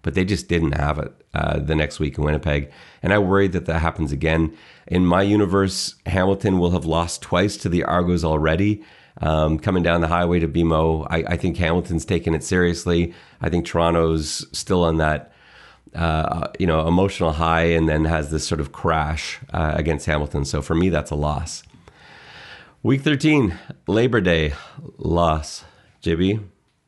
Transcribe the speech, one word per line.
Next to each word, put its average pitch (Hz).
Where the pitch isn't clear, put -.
but -
they 92
just 95
didn't 80
have 73
it, 73
uh, 73
the 73
next 76
week 73
in 76
Winnipeg. 73
And 90
I 104
worry 98
that 87
that 80
happens 80
again. 80
In 90
my 87
universe, 98
Hamilton 95
will 87
have 85
lost 82
twice 92
to -
the 85
Argos 87
already. 82
Um, 78
coming 92
down 85
the 82
highway 87
to 82
B 80
M 82
O, 80
I, 82
I 87
think 87
Hamilton's 85
taking 85
it 73
seriously. 87
I 85
think 85
Toronto's 82
still 90
on 82
that, 76
uh, 80
you 95
know, 80
emotional 90
high, 82
and 82
then 78
has 78
this 78
sort 78
of 67
crash, 78
uh, 80
against 76
Hamilton. 76
So 73
for 80
me, 87
that's 76
a 76
loss. 76
Week 135
thirteen, 143
Labor 113
Day 80
loss. 80
J 87
B? 95